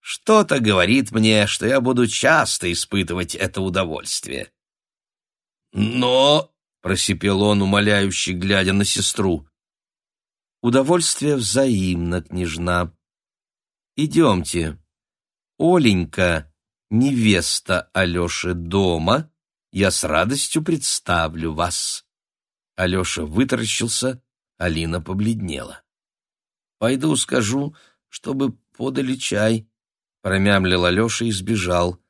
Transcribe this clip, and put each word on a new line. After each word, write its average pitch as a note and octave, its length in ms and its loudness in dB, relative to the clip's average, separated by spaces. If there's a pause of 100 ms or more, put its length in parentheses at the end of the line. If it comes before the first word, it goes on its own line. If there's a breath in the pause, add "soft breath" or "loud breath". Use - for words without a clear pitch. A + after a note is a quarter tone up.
"Что-то - 600 2
говорит G#2+ 500 2
мне, A2 360 4
что - 200 -4
я C3 160 2
буду B2 240 2
часто B2+ 640 0
испытывать F2+ 640 -4
это G2 260 -4
удовольствие". F2 880 -6 (1200)
"Но", B2+ 800 2 (260)
просипел G2 600 0
он, G#2 180 4
умоляюще G2+ 720 0
глядя F#2+ 400 0
на G2 120 2
сестру. F#2+ 640 -2 (1160)
"Удовольствие C#3+ 760 2
взаимно, F#2 840 0
княжна. F2 720 -4 (1040)
Идёмте. G2 840 0 (800)
Оленька, F#2 920 2 (380)
невеста G#2+ 1040 2
Алёши, F2 640 -2
дома. F2 760 0 (420)
Я F#2+ 180 2
с - 140 -4
радостью G#2+ 600 -2
представлю E2 880 -2
вас". - 540 -6 (680)
Алёша F2+ 500 -2
вытаращился, A#2 960 -2 (380)
Алина E2 400 -2
побледнела. F#2+ 840 -6 (960)
"Пойду C3+ 380 0
скажу, C3 580 -2 (340 soft breath)
чтобы C#3 500 -6 (180)
подали C3 380 -4
чай", A2 520 0 (540)
промямлил F#2+ 640 2
Алёша A2 400 0
и A2+ 80 0
сбежал. F2+ 640 0 (120)